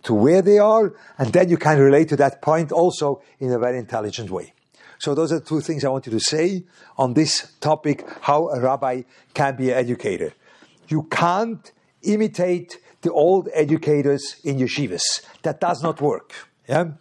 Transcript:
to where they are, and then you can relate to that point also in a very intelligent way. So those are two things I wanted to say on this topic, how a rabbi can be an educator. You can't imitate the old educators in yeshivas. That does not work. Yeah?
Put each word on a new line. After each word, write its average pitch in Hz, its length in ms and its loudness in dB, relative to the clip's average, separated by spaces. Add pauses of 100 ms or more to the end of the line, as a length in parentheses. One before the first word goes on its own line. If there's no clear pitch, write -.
to 117 100 0
where 143 260 4
they 202 180 6
are, 214 360 4 (240)
and 131 120 -2
then 180 200 4
you 170 80 2
can 151 200 4
relate 139 300 6
to 151 80 -2
that 139 240 0
point 160 320 0
also 160 480 0 (180)
in 127 140 -4
a 120 60 0
very 123 180 -2
intelligent 107 540 -8
way. 90 240 -10 (420)
So 147 180 -4
those 151 160 -2
are 160 100 -2
two 156 200 -4
things 147 240 -6
I 135 60 0
wanted 131 220 -6
to 110 80 -2
say 180 440 -2 (320)
on 131 160 -2
this 147 480 -2
topic, 151 480 -2 (140)
how 151 260 0
a 143 100 -4
rabbi 127 440 -2 (320)
can 139 220 -2
be 127 160 -2
an 123 40 0
educator. 117 560 -4 (560)
You 151 160 -4
can't 190 680 -4 (320)
imitate 180 760 -2 (240)
the 170 100 -2
old 175 420 2
educators 147 880 0
in 135 160 -4
yeshivas. 123 640 -4 (200)
That 151 180 -4
does 170 240 -2
not 160 160 -2
work. 139 340 -4 (340)
Yeah? 156 320 0